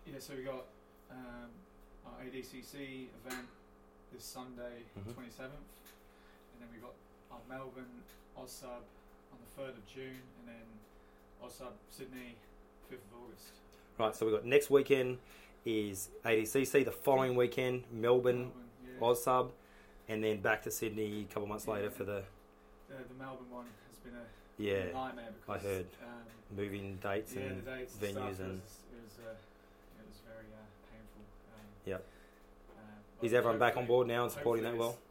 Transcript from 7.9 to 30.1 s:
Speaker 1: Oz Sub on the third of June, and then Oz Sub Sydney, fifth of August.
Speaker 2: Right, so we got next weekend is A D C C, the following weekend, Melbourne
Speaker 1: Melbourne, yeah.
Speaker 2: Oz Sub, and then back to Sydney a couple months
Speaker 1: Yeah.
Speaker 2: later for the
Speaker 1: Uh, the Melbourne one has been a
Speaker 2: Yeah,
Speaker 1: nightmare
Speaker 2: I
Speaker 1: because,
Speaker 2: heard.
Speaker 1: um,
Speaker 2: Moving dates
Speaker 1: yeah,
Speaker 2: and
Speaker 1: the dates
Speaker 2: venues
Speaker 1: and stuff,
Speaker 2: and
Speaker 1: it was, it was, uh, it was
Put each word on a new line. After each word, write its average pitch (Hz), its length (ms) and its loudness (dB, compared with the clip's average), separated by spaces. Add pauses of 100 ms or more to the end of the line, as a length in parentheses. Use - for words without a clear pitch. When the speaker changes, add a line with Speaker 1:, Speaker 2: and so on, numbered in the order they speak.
Speaker 1:
Oz - 160 -12
Sub - 160 -12 (640)
on 127 80 -18
the 120 220 -12
third 131 80 -6
of 117 160 -16
June, 131 340 -10 (200)
and 120 80 -16
then 117 180 -16 (760)
Oz 123 120 -12
Sub 123 180 -10 (160)
Sydney, 123 480 -12 (540)
fifth 127 200 -12
of 120 140 -16
August. - 280 -16 (440)
Speaker 2:
Right, 110 180 4
so - 120 2
we 110 60 6
got 107 120 4
next 135 240 8
weekend 135 480 8 (480)
is 104 460 0 (160)
A 113 140 8
D 110 40 2
C 131 220 4
C, 139 160 6
the 123 100 2
following 131 440 6
weekend, 127 540 4
Melbourne 123 640 6
Speaker 1:
Melbourne, - 0 - (480)
yeah. 113 60 4
Speaker 2:
Oz 120 180 6
Sub, 127 260 4 (580)
and 110 140 0
then 107 200 4
back 107 220 4
to 117 60 -2
Sydney 107 520 -2
a 98 100 -8
couple 104 160 -2
months 107 180 -4
Speaker 1:
Yeah. 113 60 0
Speaker 2:
later 104 180 0
for - 140 -6
the 101 140 -2
Speaker 1:
Uh, - 800 -14 (120)
the 127 60 -16
Melbourne 127 360 -12
one 123 140 -10 (240)
has - 160 -20
been 123 100 -14
a 120 120 -12 (320)
Speaker 2:
Yeah, 98 340 2
Speaker 1:
nightmare 123 400 -6 (160)
Speaker 2:
I 104 60 -2
Speaker 1:
because, 92 80 -4
Speaker 2:
heard. 92 240 -2 (180)
Speaker 1:
um, 120 140 -12 (360)
Speaker 2:
Moving 98 460 -4
dates 98 320 0
Speaker 1:
yeah, 98 160 -4
Speaker 2:
and 95 160 -6
Speaker 1:
the 131 60 -8
dates 127 260 -10
Speaker 2:
venues 101 400 -2
Speaker 1:
and - 0 -
stuff, 92 80 -8
Speaker 2:
and 92 80 -4
Speaker 1:
it 95 80 -6
was, - 160 -18 (160)
it 120 80 -16
was, 113 240 -18
uh, 110 160 -12 (560)
it - 80 -20
was - 140 -18 (100)